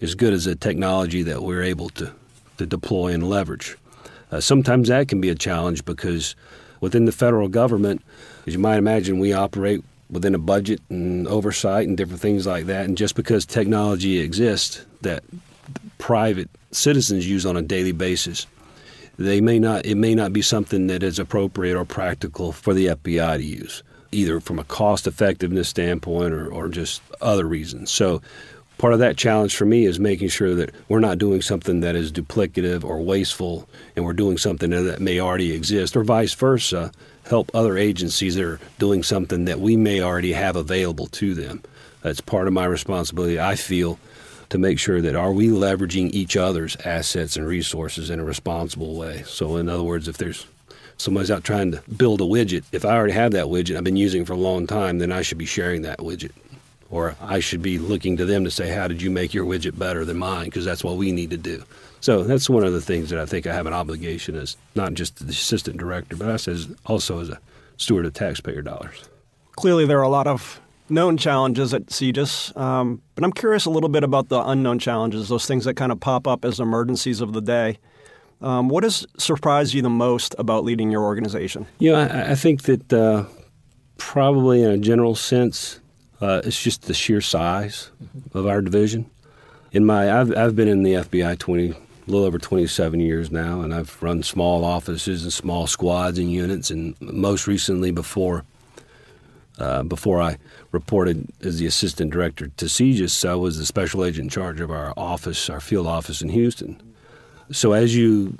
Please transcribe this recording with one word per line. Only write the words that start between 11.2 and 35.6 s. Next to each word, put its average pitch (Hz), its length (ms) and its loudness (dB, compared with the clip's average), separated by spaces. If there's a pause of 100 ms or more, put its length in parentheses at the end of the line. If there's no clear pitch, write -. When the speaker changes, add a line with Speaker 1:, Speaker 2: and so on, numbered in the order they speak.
Speaker 1:
oversight 101 600 0
and 95 80 0
different 90 240 -4
things 104 260 0
like 87 200 -4
that. 95 180 -2
And 92 120 -2
just 104 200 -2
because 110 300 2
technology 101 720 0
exists 92 640 0 (160)
that 85 240 -6 (720)
private 107 500 0 (220)
citizens 104 580 2
use 95 160 0
on 90 120 0
a 90 60 0
daily 92 280 -2
basis, 87 560 -2 (720)
they 98 220 2
may 117 180 4
not, 110 280 2
it 104 100 0
may 113 180 4
not 107 180 0
be 104 100 0
something 101 460 0
that 92 140 -2
is 92 160 -2
appropriate 95 580 -2
or 90 80 -2
practical 90 680 -6
for 98 220 0
the 92 160 4
F 82 120 -4
B 85 160 0
I 80 200 2
to 69 40 -6
use, - 400 -10 (300)
either 87 280 2
from 82 180 -6
a 76 60 -6
cost 104 420 0
effectiveness 92 640 0
standpoint 87 640 -2
or, 80 120 -6
or 82 220 -6
just 87 320 -8 (200)
other 101 260 2
reasons. 78 440 -6
So 87 300 2 (580)
part 117 140 4
of 117 60 6
that 120 180 4
challenge 107 400 2
for 104 80 2
me 113 220 6
is 87 120 2
making 98 300 0
sure 92 260 2
that 87 160 0 (180)
we're 110 120 4
not 101 180 2
doing 98 220 2
something 90 400 -2
that 85 160 0
is 80 160 -2
duplicative 87 720 -2
or 78 160 -4
wasteful, 90 680 -2 (300)
and 87 80 -2
we're 87 80 -2
doing 95 240 2
something 87 340 0
that 90 300 0
may 92 180 0
already 90 340 0
exist, 90 440 0